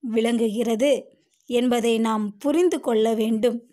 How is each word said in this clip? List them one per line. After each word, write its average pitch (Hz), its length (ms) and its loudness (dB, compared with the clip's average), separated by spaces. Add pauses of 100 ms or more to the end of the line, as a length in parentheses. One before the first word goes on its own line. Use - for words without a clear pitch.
விளங்குகிறது 226 840 0 (560)
என்பதை 240 500 0
நாம் 220 260 0 (120)
புரிந்து 320 440 0
கொள்ள 220 340 0
வேண்டும். 226 440 0 (140)